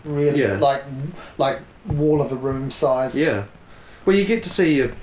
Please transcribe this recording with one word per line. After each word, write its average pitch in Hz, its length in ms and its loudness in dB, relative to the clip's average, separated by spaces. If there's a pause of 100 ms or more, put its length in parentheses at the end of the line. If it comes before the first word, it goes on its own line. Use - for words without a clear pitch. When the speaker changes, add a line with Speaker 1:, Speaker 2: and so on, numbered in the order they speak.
Speaker 1:
Really, 147 380 2
Speaker 2:
Yeah. 101 180 0
Speaker 1:
like, 139 220 2 (560)
like, 135 220 0 (260)
wall 151 340 2
of 139 120 -2
a 131 40 -2
room 135 340 -4
sized. 131 460 0
Speaker 2:
Yeah. 131 280 0 (600)
Well, 190 100 4
you 196 120 4
get 226 160 0
to - 80 -6
see 156 320 2
a 117 80 -2 (120)